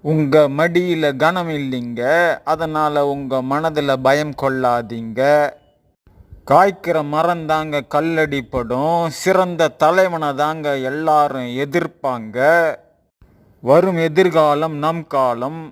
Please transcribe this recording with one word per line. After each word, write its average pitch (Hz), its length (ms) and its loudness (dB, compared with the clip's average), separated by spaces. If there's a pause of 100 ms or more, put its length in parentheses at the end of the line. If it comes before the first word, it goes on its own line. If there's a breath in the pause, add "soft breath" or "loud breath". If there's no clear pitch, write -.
உங்க 151 380 4 (180)
மடியில 165 520 0 (120)
கனம் 170 340 0
இல்லைங்க, 123 440 -6 (520)
அதனால 151 580 -2
உங்க 135 300 -4 (100)
மனதுல 147 460 -2 (100)
பயம் 147 340 0
கொள்ளாதீங்க. 120 800 -2 (1300)
காய்க்கிற 165 680 2
மரம் 165 320 0
தாங்க 156 380 -2 (120)
கல்லடிப்படும், 143 1000 -2 (220)
சிறந்த 180 500 2 (140)
தலைவனை 165 480 2 (100)
தாங்க 151 340 -2 (160)
எல்லாரும் 147 600 0 (140)
எதிர்ப்பாங்க. 131 840 -2 (1120)
வரும் 170 460 4
எதிர்காலம் 156 680 2 (100)
நம் 165 200 -4
காலம் 131 540 -2 (100)